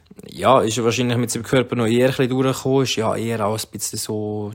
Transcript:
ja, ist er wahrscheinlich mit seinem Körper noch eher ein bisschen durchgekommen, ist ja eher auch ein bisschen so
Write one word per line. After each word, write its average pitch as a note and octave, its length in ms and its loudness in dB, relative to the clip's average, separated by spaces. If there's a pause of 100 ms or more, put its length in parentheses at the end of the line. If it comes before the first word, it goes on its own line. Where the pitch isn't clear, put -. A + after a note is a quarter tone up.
(280)
ja, A2+ 340 4
ist G#2+ 160 0
er A#2+ 60 0
wahrscheinlich A#2 340 0
mit A#2+ 140 -2
seinem A#2 120 -6
Körper B2 320 0
noch A#2+ 100 0
eher A#2+ 220 4
ein C3+ 80 -2
bisschen C3 140 0
durchgekommen, C3 540 2
ist - 120 -2
ja G#2+ 200 0
eher A2 300 -2
auch A2 120 0
ein - 140 -8
bisschen - 280 -8
so G#2+ 560 -6